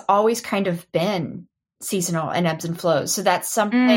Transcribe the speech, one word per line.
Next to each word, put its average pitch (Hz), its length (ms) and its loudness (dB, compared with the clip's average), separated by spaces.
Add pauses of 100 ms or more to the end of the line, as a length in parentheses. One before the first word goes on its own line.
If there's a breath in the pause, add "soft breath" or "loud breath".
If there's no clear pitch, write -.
always 214 320 2
kind 196 260 -2
of 170 240 -4
been 175 560 -2 (340)
seasonal 175 480 -2
and 170 180 0
ebbs 160 180 -4
and 165 140 -6
flows. 160 340 0
So 196 100 -4
that's 180 260 2
something 214 300 0 (180)